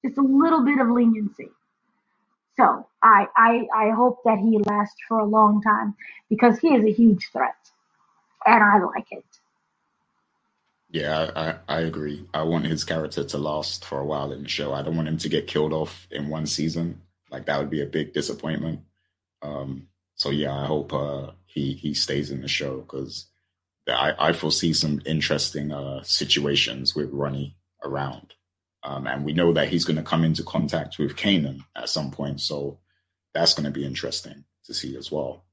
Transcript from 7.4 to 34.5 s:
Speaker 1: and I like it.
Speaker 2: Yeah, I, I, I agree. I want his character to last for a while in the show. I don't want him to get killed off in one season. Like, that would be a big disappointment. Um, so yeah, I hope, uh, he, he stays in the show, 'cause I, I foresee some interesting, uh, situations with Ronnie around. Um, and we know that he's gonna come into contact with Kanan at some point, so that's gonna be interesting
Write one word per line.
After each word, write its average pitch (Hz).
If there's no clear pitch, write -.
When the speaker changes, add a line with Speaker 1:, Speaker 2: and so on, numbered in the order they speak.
Speaker 1:
and 220
I 208
like -
it. -
Speaker 2:
Yeah, 78
I, 80
I, -
I 82
agree. 76
I 78
want 82
his 78
character 78
to 73
last 76
for 69
a 69
while 71
in 65
the 71
show. 71
I 71
don't 80
want 80
him 80
to 76
get 76
killed 78
off 78
in 73
one 78
season. 80
Like, 67
that 71
would 71
be 76
a 71
big 76
disappointment. 80
Um, 69
so 73
yeah, 71
I 69
hope, 73
uh, 69
he, 69
he 73
stays 69
in 67
the 69
show, 65
'cause -
I, 65
I 85
foresee 80
some 73
interesting, 76
uh, 69
situations 69
with 71
Ronnie 69
around. 69
Um, 69
and 69
we 76
know 85
that 76
he's 82
gonna 76
come 82
into 80
contact 80
with 71
Kanan 76
at -
some 71
point, 69
so 71
that's 85
gonna 73
be 71
interesting -